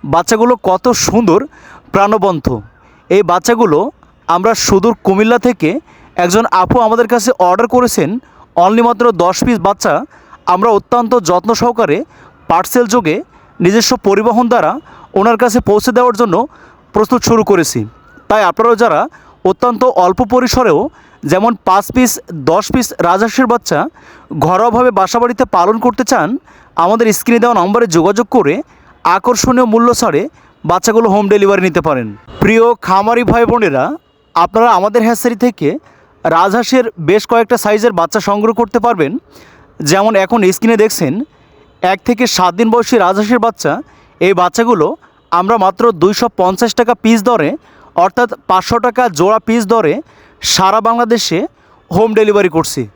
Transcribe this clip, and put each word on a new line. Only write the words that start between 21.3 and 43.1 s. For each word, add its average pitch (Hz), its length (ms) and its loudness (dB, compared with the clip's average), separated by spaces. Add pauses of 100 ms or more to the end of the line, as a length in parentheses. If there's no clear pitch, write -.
যেমন 202 220 2 (140)
পাঁচ 190 180 2 (100)
পিস, 254 180 2 (380)
দশ 185 220 0
পিস 247 140 -2 (200)
রাজহাঁসের 208 460 0
বাচ্চা 175 260 -2 (680)
ঘরোয়াভাবে 226 440 2 (100)
বাসাবাড়িতে 240 440 0 (120)
পালন 185 280 2
করতে 247 260 -2
চান, 175 180 0 (560)
আমাদের 220 220 2 (120)
স্ক্রিনে 233 240 0
দেওয়া 233 180 2
নম্বরে 208 260 0 (100)
যোগাযোগ 196 300 0 (100)
করে 160 180 2 (640)
আকর্ষণীয় 247 560 0
মূল্য 233 160 4 (120)
ছাড়ে 175 220 0 (420)
বাচ্চাগুলো 214 500 0
হোম 208 180 0
ডেলিভারি 196 360 2
নিতে 170 180 0
পারেন। 131 200 -2 (360)
প্রিয় 226 220 4 (220)
খামারি 208 440 0
ভাই 233 200 2
বোনেরা, 175 340 0 (500)
আপনারা 214 340 2 (100)
আমাদের 208 280 0
হ্যাচারি 233 380 -2
থেকে 214 240 -2 (560)
রাজহাঁসের 175 600 0 (240)
বেশ 208 220 2
কয়েকটা 233 340 2
সাইজের 214 340 0
বাচ্চা 185 300 -2
সংগ্রহ 208 320 0
করতে 233 240 -2
পারবেন। 180 280 0 (680)
যেমন 190 320 0 (120)
এখন 233 140 -2 (160)
স্ক্রিনে 226 280 0
দেখছেন 180 300 -2 (720)
এক 185 160 -2 (100)
থেকে 240 160 0 (120)
সাত 185 220 0
দিন 226 140 2
বয়সী 240 240 0
রাজহাঁসের 208 500 0